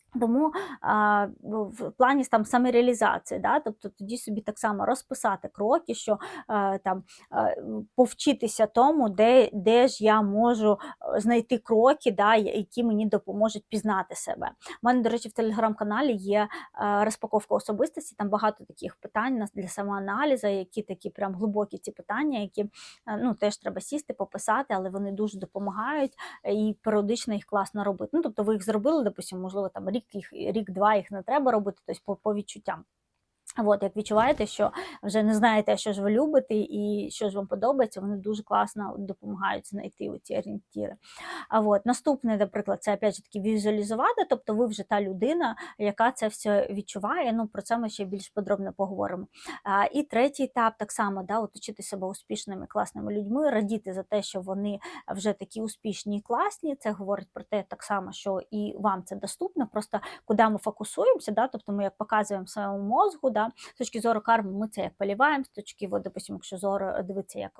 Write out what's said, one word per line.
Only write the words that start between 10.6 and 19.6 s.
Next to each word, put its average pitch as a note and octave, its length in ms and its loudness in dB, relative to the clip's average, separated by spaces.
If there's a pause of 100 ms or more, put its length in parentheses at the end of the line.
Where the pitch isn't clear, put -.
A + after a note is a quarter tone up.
е, G#3+ 40 2
знайти A#3 380 4
кроки, B3 520 4
да, G#3 240 6
я-, G#3 180 4
які A3 320 -2
мені A3 220 2
допоможуть G#3 600 0
пізнати G3 460 -2
себе. - 360 -6 (320)
У A3+ 40 2
мене, B3 160 4
до A3+ 60 4
речі, A#3 200 -2
в A#3 120 -4
Telegram-каналі A3 720 0
є, G3+ 360 2 (340)
е, G#3 220 2
розпаковка G#3+ 500 -2
особистості, A3 640 -2
там G#3 100 -2
багато G#3 360 0
таких - 320 -14
питань A#3+ 420 -4
на, G#3 160 -4
для F#3 140 -6